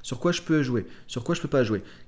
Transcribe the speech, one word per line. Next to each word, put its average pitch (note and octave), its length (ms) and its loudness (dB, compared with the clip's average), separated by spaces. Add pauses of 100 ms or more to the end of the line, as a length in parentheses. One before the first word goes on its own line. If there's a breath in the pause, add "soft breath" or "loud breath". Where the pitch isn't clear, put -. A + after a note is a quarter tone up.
sur - 180 -6
quoi F3 120 2
je F3 100 -2
peux D#3 220 2
jouer, A#2+ 240 0 (180 loud breath)
sur A#2 180 -6
quoi - 120 0
je - 60 -6
peux D3+ 60 -4
pas C3+ 160 4
jouer, G#2 200 0 (240 loud breath)